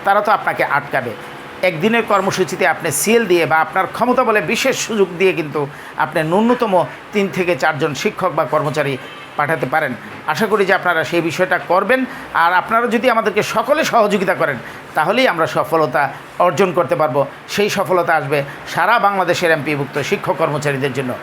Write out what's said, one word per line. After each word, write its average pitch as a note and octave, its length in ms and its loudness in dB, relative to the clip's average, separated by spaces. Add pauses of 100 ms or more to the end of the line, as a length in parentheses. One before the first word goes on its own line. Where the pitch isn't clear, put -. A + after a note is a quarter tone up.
তারা G3+ 180 4
তো G#3+ 100 2
আপনাকে E3+ 320 0
আটকাবে। C#3 480 -2 (500)
একদিনের F#3 420 2
কর্মসূচিতে F#3 640 0
আপনি D#3 240 0
সিএল A3+ 340 0
দিয়ে F3 200 4
বা D#3 120 2
আপনার E3 300 0
ক্ষমতা B3 360 0
বলে G#3+ 180 2
বিশেষ A#3 380 0
সুযোগ G#3 280 0 (100)
দিয়ে F#3 160 4
কিন্তু D3+ 340 -4 (300)
আপনি D#3 260 0
ন্যূনতম G3+ 640 2 (280)
তিন G3+ 140 0
থেকে F3 280 0
চারজন D#3 380 0
শিক্ষক F#3+ 420 -2
বা D#3+ 100 2
কর্মচারী C#3+ 520 -2 (380)
পাঠাতে D3+ 300 0
পারেন।" C#3+ 280 0 (340)
আশা D#3 200 0
করি G3 180 2
যে F#3 80 4
আপনারা E3+ 300 2
সেই E3+ 180 0
বিষয়টা E3+ 380 0
করবেন। G3+ 460 2 (280)
আর E3+ 200 4
আপনারা A3+ 340 2
যদি A#3+ 220 2
আমাদেরকে G#3+ 340 2
সকলে C4 400 0
সহযোগিতা G3 520 2
করেন, C#3+ 220 0 (360)
তাহলেই G#3 340 2
আমরা E3 200 2
সফলতা D3+ 600 0 (300)
অর্জন F3 340 2
করতে E3+ 220 2
পারবো। C#3+ 300 2 (220)
সেই G3+ 220 0
সফলতা E3+ 460 2
আসবে C#3+ 280 0 (260)
সারা G3 300 2
বাংলাদেশের F#3 520 2
এমপিভুক্ত D3 500 -2
শিক্ষক F3+ 360 -2
কর্মচারীদের C#3+ 560 -2
জন্য। B2+ 300 -4